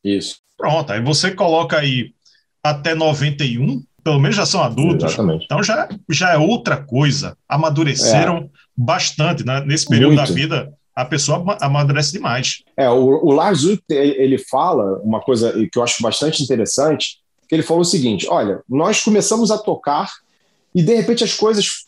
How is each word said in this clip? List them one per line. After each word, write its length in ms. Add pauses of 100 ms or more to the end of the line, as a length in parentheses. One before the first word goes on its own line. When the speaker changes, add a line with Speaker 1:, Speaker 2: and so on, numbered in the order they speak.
Speaker 1:
Isso. 340 (200)
Speaker 2:
Pronto, 340
aí 100
você 300
coloca 460
aí 360 (500)
até 320
noventa 480
e 160
um, 240 (200)
pelo 160
menos 160
já 100
são 180
adultos. 420
Speaker 1:
Exatamente. 400
Speaker 2:
Então 160
já, 260 (220)
já 240
é 40
outra 400
coisa. 580 (140)
Amadureceram 880
Speaker 1:
É. 80 (320)
Speaker 2:
bastante, 640
né? 220
Nesse 220
período 280
Speaker 1:
Muito. 120
Speaker 2:
da 60
vida, 400 (220)
a 100
pessoa 340
ama-, 220
amadurece 500
demais. 520 (140)
Speaker 1:
É, 120
o, 360
o 60
Lars 320
Ulrich, 260
ele, 280
ele 200
fala 680
uma 160
coisa 320 (200)
que 60
eu 60
acho 180
bastante 420
interessante, 720 (300)
que 80
ele 80
falou 180
o 40
seguinte: 440
Olha, 380
nós 360
começamos 480
a 60
tocar 520 (640)
e, 80
de 140
repente, 280
as 100
coisas 540